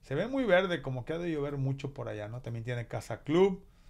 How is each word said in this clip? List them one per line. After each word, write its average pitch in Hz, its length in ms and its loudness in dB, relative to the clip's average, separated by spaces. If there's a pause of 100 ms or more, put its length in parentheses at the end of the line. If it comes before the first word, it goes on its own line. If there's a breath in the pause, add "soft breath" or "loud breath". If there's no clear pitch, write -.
Se - 140 -6
ve 175 120 0
muy 262 180 0
verde, 180 360 6
como 131 240 -4
que - 80 -6
ha 165 60 -2
de 175 120 -2
llover 143 280 -2
mucho 135 340 -2
por 117 160 -8
allá, 107 200 -6
¿no? 120 120 -8
También 117 240 -6
tiene 120 220 -4
casa - 360 -8
club, 190 440 4 (240 soft breath)